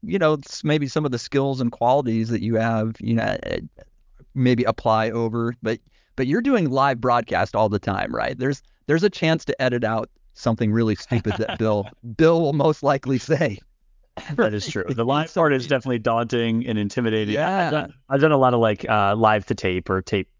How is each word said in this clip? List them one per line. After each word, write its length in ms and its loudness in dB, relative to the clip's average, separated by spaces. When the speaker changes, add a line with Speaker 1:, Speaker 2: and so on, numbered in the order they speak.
Speaker 1:
you 160 -2
know, 160 4
it's 280 -10
maybe 260 0
some 180 -2
of 40 -2
the 80 -4
skills 440 -2
and 100 0
qualities 560 0
that 140 -2
you 140 0
have, 440 0
you 140 -2
know, 300 0
eh, 160 -6
maybe 300 2
apply 440 2
over, 540 -2
but, 180 -4
but 100 -2
you're 160 0
doing 260 2
live 320 0
broadcast 560 0
all 140 2
the 80 0
time, 360 -4
right? 240 -4
There's, 220 -2
there's 160 4
a 60 4
chance 360 -2
to 160 -4
edit 220 0
out 260 -2
something 360 0
really 260 2
stupid 420 -2
that 200 -4
Bill, 300 -2
Speaker 2:
<laughs> 180 -14
Speaker 1:
Bill 240 6
will 100 0
most 300 0
likely 340 0
say. 420 -2
Speaker 2:
That 180 0
is 120 -4
true. 220 -6
The 160 -2
Speaker 1:
<laughs> 0 -
Speaker 2:
live 300 -2
part 180 2
is 140 0
definitely 320 0
daunting 680 0
and 120 -2
intimidating. 560 -2
Speaker 1:
Yeah. 320 0
Speaker 2:
I've 40 -2
done, 240 -4
I've 140 0
done 100 6
a 60 4
lot 160 4
of, 60 4
like, 280 0
uh, 260 2
live 320 2
to 80 -2
tape 360 -2
or 100 0
tape, 400 -4